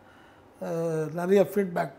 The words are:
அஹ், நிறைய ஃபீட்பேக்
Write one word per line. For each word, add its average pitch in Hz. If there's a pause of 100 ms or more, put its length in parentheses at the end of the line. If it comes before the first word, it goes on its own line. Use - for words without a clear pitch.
(640)
அஹ், 165
நிறைய 185
ஃபீட்பேக் 175